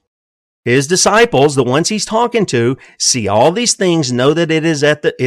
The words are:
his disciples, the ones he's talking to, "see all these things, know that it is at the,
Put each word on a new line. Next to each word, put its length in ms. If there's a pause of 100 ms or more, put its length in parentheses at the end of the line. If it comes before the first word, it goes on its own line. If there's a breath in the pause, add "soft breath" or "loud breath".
(680)
his 200
disciples, 680
the 100
ones 240
he's 160
talking 420
to, 300 (220 loud breath)
"see 300
all 240
these 200
things, 400
know 220
that 160
it 140
is 200
at 160
the, 140 (120)